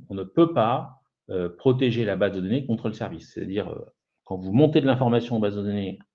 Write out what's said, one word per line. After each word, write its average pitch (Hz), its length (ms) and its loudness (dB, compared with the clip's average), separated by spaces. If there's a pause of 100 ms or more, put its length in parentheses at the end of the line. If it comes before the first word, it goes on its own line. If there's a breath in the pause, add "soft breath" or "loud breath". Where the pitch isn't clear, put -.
on 101 60 -8
ne 95 80 -6
peut 165 300 2
pas, 131 480 0 (280)
euh, 90 260 -4
protéger 127 480 2
la 101 120 -2
base 95 180 0
de 95 80 -6
données 117 240 -2
contre 113 220 -2
le 107 80 -6
service. 90 380 -10
C'est-à-dire, 92 360 -6
euh, - 160 -12 (380)
quand 95 140 -8
vous 95 160 -6
montez 151 280 6
de 135 60 2
l'information 120 480 2
en 110 40 0
base 101 160 0
de 104 60 -4
données 101 380 -4 (160)